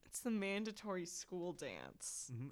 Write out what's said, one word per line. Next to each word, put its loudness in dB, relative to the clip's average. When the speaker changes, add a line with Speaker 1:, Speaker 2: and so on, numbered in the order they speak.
Speaker 1:
It's -4
the 4
mandatory 2
school 0
dance. -4
Speaker 2:
Mm-hmm. 0